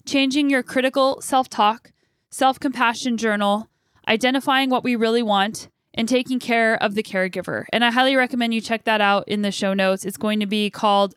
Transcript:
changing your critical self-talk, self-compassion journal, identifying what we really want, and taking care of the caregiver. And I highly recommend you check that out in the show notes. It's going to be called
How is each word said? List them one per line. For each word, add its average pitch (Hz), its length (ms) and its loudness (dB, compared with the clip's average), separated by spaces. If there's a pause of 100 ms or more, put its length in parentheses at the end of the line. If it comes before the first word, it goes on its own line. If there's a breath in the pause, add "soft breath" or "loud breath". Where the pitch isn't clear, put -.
changing 277 460 2
your 262 100 2
critical 269 600 0
self-talk, 233 720 0 (380)
self-compassion 247 880 0
journal, 208 500 0 (400)
identifying 262 600 0
what 254 140 0
we 247 120 0
really 226 280 2
want, 208 460 -2 (260)
and 226 140 -2
taking 254 300 0
care 226 420 0
of 208 140 -2
the 214 80 -2
caregiver. 185 680 -4
And 233 140 2
I 233 60 2
highly 262 240 2
recommend 247 400 0
you 220 60 -2
check 220 240 -4
that 220 140 2
out 202 280 2
in 208 160 -2
the 202 80 0
show 196 240 -2
notes. 190 280 0
It's 196 140 -8
going 214 220 -2
to 208 80 -2
be 208 240 -2
called 202 460 2